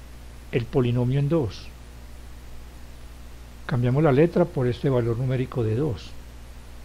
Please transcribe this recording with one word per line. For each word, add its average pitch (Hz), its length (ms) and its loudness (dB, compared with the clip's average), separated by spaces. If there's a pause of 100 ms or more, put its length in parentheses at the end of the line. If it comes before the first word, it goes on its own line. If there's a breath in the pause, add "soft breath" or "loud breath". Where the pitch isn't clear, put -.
(540)
el 131 100 2
polinomio 123 560 4
en 143 80 4
dos. 139 400 0 (2000)
Cambiamos 123 360 4
la 151 120 8
letra 170 320 6
por 131 200 0
este 123 240 2
valor 120 280 2
numérico 131 440 0
de 107 140 2
dos 143 360 -2 (720)